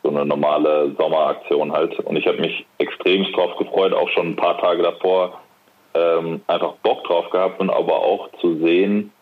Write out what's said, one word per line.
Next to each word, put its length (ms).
So 60
eine 160
normale 720
Sommeraktion 760
halt. 260
Und 160
ich 120
hab 120
mich 260
extremst 580
drauf 220
gefreut, 360
auch 160
schon 200
ein 60
paar 240
Tage 220
davor, 580
ähm, 540
einfach 260
Bock 200
drauf 280
gehabt 280
und 100
aber 280
auch 320
zu 200
sehen 520